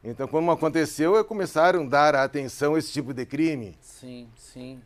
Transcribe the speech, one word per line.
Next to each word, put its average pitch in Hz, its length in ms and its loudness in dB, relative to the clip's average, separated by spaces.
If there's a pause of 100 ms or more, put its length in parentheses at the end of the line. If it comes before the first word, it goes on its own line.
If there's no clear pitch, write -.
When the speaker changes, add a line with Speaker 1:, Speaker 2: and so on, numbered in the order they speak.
Speaker 1:
Então, 120 240 -8
quando 160 240 2
aconteceu, 156 640 2
é, 214 60 4
começaram 175 600 2
a 139 40 -6
dar 143 280 4
atenção 139 600 0
a 160 40 2
esse 151 120 -6
tipo 139 220 -6
de 127 120 -8
crime. 139 540 -4
Speaker 2:
Sim, 123 560 -20
sim, 127 500 -18